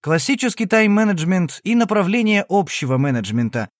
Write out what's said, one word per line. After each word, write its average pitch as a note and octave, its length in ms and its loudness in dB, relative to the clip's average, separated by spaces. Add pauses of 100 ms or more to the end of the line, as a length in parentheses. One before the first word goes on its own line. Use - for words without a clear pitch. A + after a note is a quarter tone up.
Классический G#3+ 640 -2
тайм-менеджмент G3+ 960 2
и A3+ 120 0
направления G#3+ 720 2
общего D3 500 -2
менеджмента A#2 720 -2 (100)